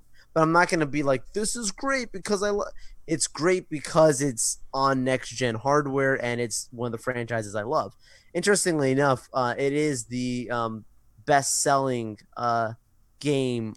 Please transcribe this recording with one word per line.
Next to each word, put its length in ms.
But 80
I'm 100
not 180
gonna 160
be 180
like, 300
"This 220
is 160
great 400
because 320
I 80
lo-," 140
it's 180
great 440
because 520
it's 380
on 300
next 260
gen 260
hardware 680
and 160
it's 320
one 160
of 40
the 120
franchises 520
I 80
love. 320
Interestingly 580
enough, 420
uh, 240
it 160
is 320
the, 460
um, 340
best 360
selling, 560
uh, 360
game 560